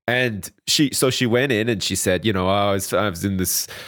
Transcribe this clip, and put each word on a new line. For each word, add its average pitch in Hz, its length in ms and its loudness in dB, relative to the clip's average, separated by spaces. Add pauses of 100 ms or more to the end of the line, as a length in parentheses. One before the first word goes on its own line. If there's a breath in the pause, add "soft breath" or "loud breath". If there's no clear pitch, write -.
And 120 440 -2 (160)
she, 147 240 2
so - 180 2
she 127 160 0
went 123 280 2
in 110 160 0
and 101 120 0
she - 140 -2
said, 92 300 0
you 110 80 2
know, 92 160 0
"I 101 240 2
was, 98 180 -4
I 101 160 2
was 87 160 -6
in 98 140 0
this, - 300 -2 (200 loud breath)